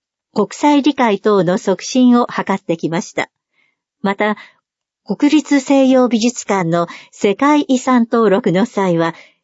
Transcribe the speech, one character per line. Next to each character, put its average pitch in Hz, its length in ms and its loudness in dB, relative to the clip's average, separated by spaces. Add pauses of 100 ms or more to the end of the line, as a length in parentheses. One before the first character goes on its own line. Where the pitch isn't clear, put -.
(340)
国 202 180 -2
際 294 320 0
理 294 100 2
解 220 260 0
等 202 240 2
の 175 140 0
促 - 260 -4
進 247 360 2
を 240 100 -2
図 - 120 -6 (120)
っ 196 60 -4
て 165 180 -6
き 151 120 -6
ま 165 120 -4
し - 120 -16
た。 - 180 -6 (720)
ま 196 120 -4
た、 208 220 -4 (640)
国 269 280 -2
立 285 300 0
西 269 260 2
洋 254 220 4
美 240 100 0
術 240 260 -4
館 190 240 -2
の 170 180 0 (240)
世 202 220 -2
界 294 280 2
遺 254 180 -2
産 247 320 0
登 226 180 2
録 190 220 0
の 190 160 0
際 185 300 -2
は、 165 180 -2 (280)